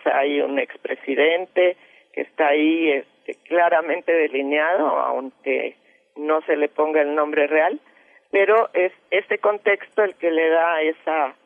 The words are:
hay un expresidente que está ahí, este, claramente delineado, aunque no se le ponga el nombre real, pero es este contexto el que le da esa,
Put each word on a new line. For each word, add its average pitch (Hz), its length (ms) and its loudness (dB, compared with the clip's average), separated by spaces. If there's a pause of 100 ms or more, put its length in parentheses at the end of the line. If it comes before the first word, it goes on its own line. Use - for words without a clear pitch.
hay 143 360 0
un 135 180 -2
expresidente 160 1160 -2 (360)
que - 100 -8
está 151 260 -2
ahí, 156 420 2
este, - 440 -6 (140)
claramente 170 640 0
delineado, 151 760 0
aunque 131 880 -4 (400)
no 156 260 -2
se 156 140 -2
le 147 120 0
ponga 156 340 0
el 147 120 -2
nombre 151 340 0
real, 160 320 0 (500)
pero 196 420 2
es 180 200 0 (180)
este 196 280 -2
contexto 208 640 -2
el 190 100 -4
que 170 160 -2
le 160 180 2
da 165 340 2
esa, 156 520 -2 (120)